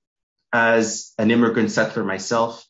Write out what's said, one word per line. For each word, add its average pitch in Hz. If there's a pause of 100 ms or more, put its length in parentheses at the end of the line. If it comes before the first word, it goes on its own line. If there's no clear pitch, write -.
(520)
As 113
an 110
immigrant 117
settler 110
myself 117